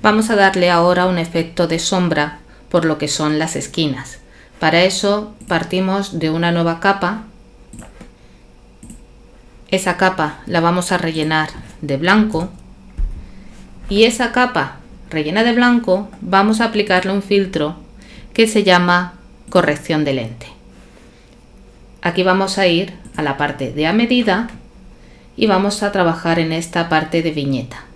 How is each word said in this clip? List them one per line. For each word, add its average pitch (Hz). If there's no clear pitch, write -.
Vamos 220
a 220
darle 190
ahora 175
un 185
efecto 170
de 160
sombra 165
por 170
lo 156
que -
son 151
las 160
esquinas. 139
Para 170
eso 202
partimos 185
de 160
una 170
nueva 165
capa. 196
Esa 185
capa 185
la 175
vamos 175
a 180
rellenar 156
de 139
blanco. 190
Y 208
esa 233
capa 247
rellena 160
de 240
blanco 233
vamos 196
a 233
aplicarle 202
un 196
filtro 185
que 226
se 220
llama 180
corrección 156
de 139
lente. 120
Aquí 175
vamos 190
a 190
ir 175
a 156
la 143
parte 135
de 151
a 170
medida 233
y 220
vamos 196
a 202
trabajar 170
en 160
esta 170
parte 160
de 165
viñeta. 139